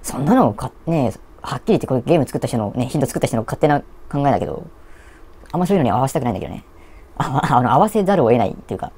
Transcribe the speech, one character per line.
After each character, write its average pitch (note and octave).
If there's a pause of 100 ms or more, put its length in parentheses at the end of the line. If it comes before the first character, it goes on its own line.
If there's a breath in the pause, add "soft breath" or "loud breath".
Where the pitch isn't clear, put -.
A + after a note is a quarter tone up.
そ -
ん C#3
な F#3+
の C#3
か、 - (140)
ね、 D3 (300)
は -
っ -
き A3
り E3
言 -
っ -
て -
こ C3
れ B2
ゲ D#3
ー D#3+
ム B2+
作 -
っ -
た A#2+
人 B2+
の、 G#2
ね、 B2
ヒ B2+
ン D3
ト B2+
作 -
っ -
た A#2
人 -
の A2
勝 -
手 -
な C#3+ (280)
考 C#3+
え C#3+
だ F#2+
け -
ど、 - (840 soft breath)
あ D#3
ん -
ま F3+
そ G3+
う G3
い D#3+
う -
の A#2
に -
合 G#2+
わ C3
せ -
た D3+
く -
な B2
い -
ん G2
だ -
け -
ど F#2
ね。 - (540 soft breath)
あ、 D#3 (160)
あ B2+
の、 A#2+
合 C#3
わ G#3+
せ G#3
ざ G3
る D#3+
を A2
得 B2
な G#2+
い F#2
っ -
て -
い F#2
う -
か -